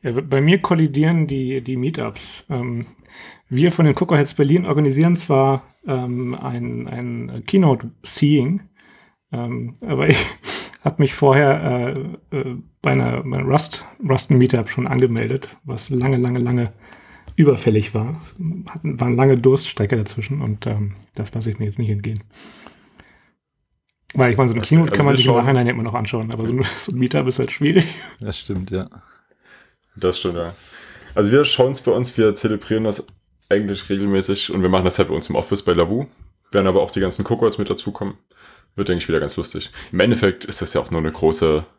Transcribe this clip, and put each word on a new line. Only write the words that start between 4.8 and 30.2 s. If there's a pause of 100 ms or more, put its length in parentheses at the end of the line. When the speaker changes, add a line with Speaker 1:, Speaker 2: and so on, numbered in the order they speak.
Speaker 1:
zwar, (240)
ähm,
ein,
ein
Keynote-Seeing, (720)
ähm, (100)
aber
<laughs>
ich (680)
hab
mich
vorher, (360)
äh,
äh, (260)
bei
einer,
bei
einer
Rust, (220)
Rusten
Meetup
schon
angemeldet,
was
lange,
lange,
lange (640)
überfällig
war.
Es (340)
hatten,
war
eine
lange
Durststrecke
dazwischen
und,
ähm, (220)
das
lasse
ich
mir
jetzt
nicht
entgehen. (1900)
Weil
ich
meine,
so
eine
Speaker 2:
Okay,
Speaker 1:
Keynote
Speaker 2:
also
Speaker 1:
kann
man
Speaker 2:
wir
Speaker 1:
sich
im
Speaker 2:
schauen
Speaker 1:
Nachhinein
immer
noch
anschauen,
aber
so
ein,
<laughs>
so
ein
Meetup
ist
halt
schwierig. (340)
Speaker 3:
Das
stimmt,
ja. (1080)
Speaker 2:
Das